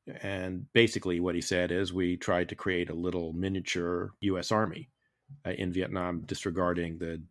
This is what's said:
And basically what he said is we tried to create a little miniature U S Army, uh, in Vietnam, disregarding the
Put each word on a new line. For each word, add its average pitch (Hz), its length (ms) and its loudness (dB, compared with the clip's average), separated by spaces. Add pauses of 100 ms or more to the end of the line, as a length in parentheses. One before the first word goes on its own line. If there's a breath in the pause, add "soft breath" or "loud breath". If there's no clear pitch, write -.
(220)
And 92 500 -6
basically 98 480 6
what 87 160 2
he 85 60 -2
said 87 300 2
is 90 200 0
we 90 240 2
tried 90 340 2
to - 60 -8
create 90 340 0
a 82 60 -4
little 85 380 -2
miniature 90 880 -2
U 95 180 0
S 85 100 -4
Army, 107 400 0 (560)
uh, 90 60 -4
in 92 220 -2
Vietnam, 90 520 -2
disregarding 87 720 0
the 82 320 -6